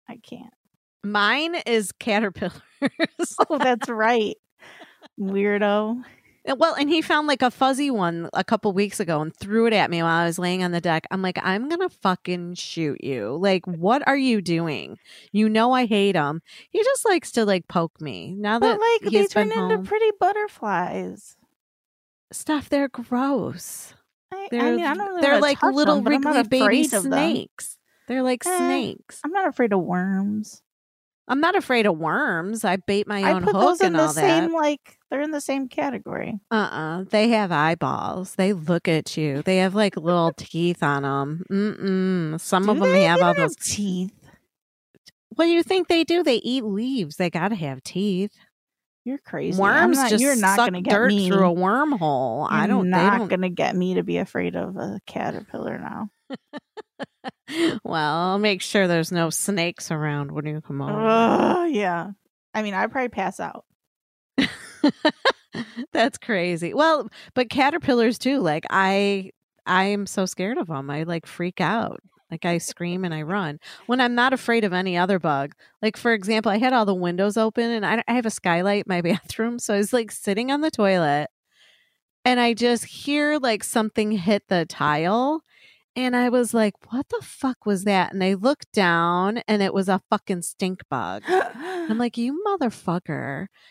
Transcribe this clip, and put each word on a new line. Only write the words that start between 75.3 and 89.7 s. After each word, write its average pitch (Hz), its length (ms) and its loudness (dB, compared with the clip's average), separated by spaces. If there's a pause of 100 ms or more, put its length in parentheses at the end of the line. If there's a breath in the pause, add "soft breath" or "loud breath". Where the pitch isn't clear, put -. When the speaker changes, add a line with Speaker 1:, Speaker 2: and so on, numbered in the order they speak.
Speaker 2:
Like, 214 160 -2
for 233 160 2
example, 220 380 2
I 202 80 2
had 254 140 2
all 233 120 4
the 196 100 2
windows 185 420 0
open 226 340 2
and 220 160 -2
I, 220 220 0
I 233 60 0
have 240 120 0
a 220 40 0
skylight 190 560 0
in - 20 -4
my 180 120 0
<laughs> - 20 0
bathroom. 220 560 -2
So 220 160 -2
I 202 40 2
was, 208 140 0
like, 226 180 0
sitting 226 400 -4
on 285 100 0
the 311 100 0
toilet 170 580 2 (960 soft breath)
and 247 160 4
I 240 140 2
just 233 300 0
hear, 294 540 -2
like, 240 260 -2
something 214 480 0
hit 202 360 2
the 170 180 0
tile. 190 760 0 (560 soft breath)
And 254 160 0
I 247 140 2
was 240 240 2
like, 220 220 2 (180)
"What 262 160 -4
the 466 140 -6
fuck - 420 -8
was 196 200 0
that?" 196 280 2
And 190 100 -4
I 190 120 2
looked 233 380 -2
down 180 640 2 (100)
and 208 140 2
it 196 100 0